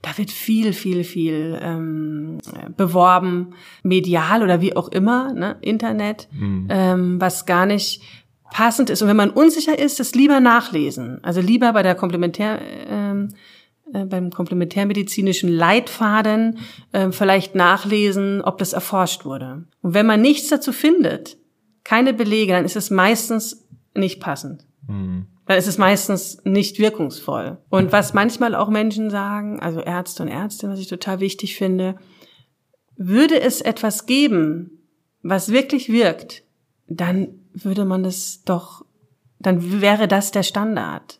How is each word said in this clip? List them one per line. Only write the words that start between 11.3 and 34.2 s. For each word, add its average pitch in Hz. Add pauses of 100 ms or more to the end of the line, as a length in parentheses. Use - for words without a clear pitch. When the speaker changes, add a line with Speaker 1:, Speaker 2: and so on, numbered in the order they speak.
Speaker 1:
lieber 233
bei 208
der 185
Komplementär-, 180 (300)
ähm, 202 (640)
äh, 196
beim 185
komplementärmedizinischen 190
Leitfaden, 214 (340)
ähm, 190
vielleicht 190
nachlesen, 196
ob 185
das 185
erforscht 180
wurde. 135 (180)
Und 175
wenn 208
man 214
nichts 285
dazu 285
findet, - (480)
keine 247
Belege, 214
dann 180
ist 202
es 202
meistens 220 (280)
nicht 190
passend. 147 (240)
Speaker 2:
Mhm. 95 (200)
Speaker 1:
Dann 196
ist 180
es 170
meistens 190
nicht 202
wirkungsvoll. 180 (100)
Und 190
was 202
manchmal 226
auch 202
Menschen 214
sagen, 208
also 165
Ärzte 180
und 156
Ärztinnen, 196
was 196
ich 190
total 185
wichtig 196
finde, 185 (1000)
würde 254
es 247
etwas -
geben, 180 (520)